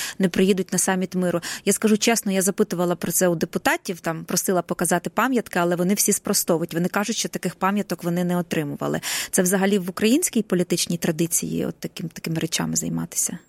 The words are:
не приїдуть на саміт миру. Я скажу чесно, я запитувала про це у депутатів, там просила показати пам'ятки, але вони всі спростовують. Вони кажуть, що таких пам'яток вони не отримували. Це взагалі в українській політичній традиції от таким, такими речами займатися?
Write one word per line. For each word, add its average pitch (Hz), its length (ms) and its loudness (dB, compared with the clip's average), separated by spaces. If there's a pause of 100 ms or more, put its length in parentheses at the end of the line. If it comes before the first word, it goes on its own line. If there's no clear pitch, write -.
(200)
не 190 100 4
приїдуть 190 440 2
на 180 60 2
саміт 185 360 0
миру. 175 260 0 (240)
Я 202 80 4
скажу 214 240 4
чесно, 220 340 2
я 190 100 2
запитувала 180 540 0
про 175 160 -4
це 185 160 4
у 175 80 4
депутатів, 190 480 0 (180)
там 165 240 -4
просила 180 360 0
показати 175 480 0
пам'ятки, 226 500 0
але 175 160 2
вони 180 180 2
всі 202 200 2
спростовують. 175 600 0
Вони 175 160 0
кажуть, 208 260 -2
що - 140 -4
таких - 260 -8
пам'яток 196 480 -2
вони 175 200 0
не 175 140 0
отримували. 147 640 -2 (320)
Це 190 100 2
взагалі 196 360 2
в 180 120 -4
українській 226 520 2
політичній 180 560 0
традиції 165 680 -2
от 170 140 -6
таким, 170 300 -10
такими - 300 -6
речами 165 360 -2
займатися? 165 640 -4 (120)